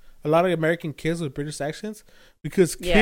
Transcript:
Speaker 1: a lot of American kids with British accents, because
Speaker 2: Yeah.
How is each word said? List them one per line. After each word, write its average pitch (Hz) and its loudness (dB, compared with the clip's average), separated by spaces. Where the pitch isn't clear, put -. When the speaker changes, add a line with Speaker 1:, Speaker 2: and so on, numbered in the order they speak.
Speaker 1:
a 151 -2
lot 165 4
of 185 2
American 160 -2
kids 165 -4
with 147 -6
British 147 -8
accents, 156 -10
because 165 2
Speaker 2:
Yeah. 175 -2